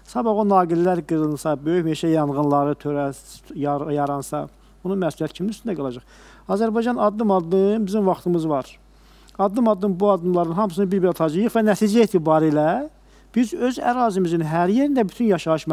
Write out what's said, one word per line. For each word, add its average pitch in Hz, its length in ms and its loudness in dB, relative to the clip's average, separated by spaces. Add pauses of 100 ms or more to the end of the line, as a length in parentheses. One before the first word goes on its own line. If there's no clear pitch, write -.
Sabah 226 320 -2
o 214 80 0
naqillər 180 640 2
qırılsa, 156 460 -2 (100)
böyük 165 220 0
meşə 160 260 -2
yanğınları 143 680 0
törəs-, 143 760 -8
yar-, 143 320 -4
yaransa, 143 540 -4 (400)
bunun 190 180 -4
məsuliyyəti 156 380 -6
kimin 190 100 -4
üstündə 214 300 -8
qalacaq? 127 260 -8 (460)
Azərbaycan 226 500 -2
addım-addım, 202 880 0
bizim 202 180 0
vaxtımız 175 440 0
var. 135 280 -4 (640)
Addım-addım 202 600 0
bu 202 120 4
addımların 175 400 2
hamısını 185 400 0
bir-bir 185 240 2
atacağıq 170 420 0
və 220 140 2
nəticə 214 340 4
etibarilə 160 840 2 (440)
biz 233 200 0
öz 247 280 -2
ərazimizin 190 640 0
hər 170 280 0
yerində, 262 360 2
bütün 226 220 0
yaşayış 160 420 0